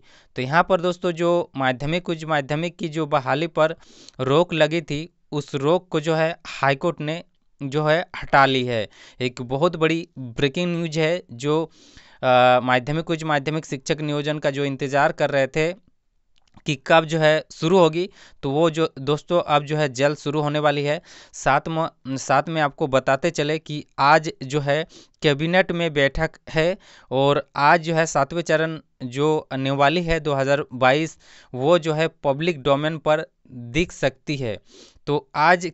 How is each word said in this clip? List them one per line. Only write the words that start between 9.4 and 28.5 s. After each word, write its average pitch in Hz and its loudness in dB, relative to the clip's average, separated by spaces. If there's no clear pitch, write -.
बहुत 139 -2
बड़ी 160 -2
ब्रेकिंग 139 -4
न्यूज 165 -6
है 165 0
जो, 147 -2
अ, 127 6
माध्यमिक 127 0
उच्च 160 -4
माध्यमिक 151 -2
शिक्षक 147 -6
नियोजन 147 -4
का 143 -2
जो 143 -2
इंतज़ार 139 0
कर 147 -2
रहे 135 2
थे 160 -4
कि 147 -2
कब 165 6
जो 156 -2
है 156 4
शुरू 165 2
होगी, 170 2
तो 139 -4
वो 165 2
जो 165 -2
दोस्तों 151 -2
अब 147 0
जो 147 -4
है 151 0
जल्द 139 0
शुरू 147 -4
होने 147 -2
वाली 147 0
है। 151 -2
साथ 143 2
में, 160 -6
साथ 139 0
में 160 -2
आपको 147 -2
बताते 135 0
चले 156 -2
कि 147 -10
आज 151 4
जो 135 -2
है 143 -2
कैबिनेट 165 2
में 170 -2
बैठक 143 0
है 170 0
और 139 2
आज 151 4
जो 160 -2
है 160 2
सातवें 156 -2
चरण 160 0